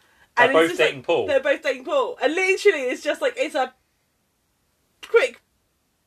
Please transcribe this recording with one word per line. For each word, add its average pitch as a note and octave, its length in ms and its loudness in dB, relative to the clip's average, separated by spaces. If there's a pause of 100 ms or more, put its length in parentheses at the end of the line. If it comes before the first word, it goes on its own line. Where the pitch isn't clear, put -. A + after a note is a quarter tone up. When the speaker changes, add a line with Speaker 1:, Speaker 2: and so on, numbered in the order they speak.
(380)
Speaker 1:
And - 180 4
Speaker 2:
They're D#3+ 80 6
Speaker 1:
it's - 0 -
Speaker 2:
both E3 60 0
Speaker 1:
just F3+ 100 -4
like, D#3 100 4
Speaker 2:
dating C#3 140 -8
Paul. C#3+ 240 0
Speaker 1:
they're C4 140 0
both C#4 200 -2
dating C4 240 -6
Paul. C4 360 -2
And C4 120 0
literally, F#4+ 500 2
it's C4 200 -6
just, D4+ 180 -4
like, C#4 160 -2
it's C#4+ 180 -4
a B3+ 180 -4 (1300)
quick - 340 2 (640)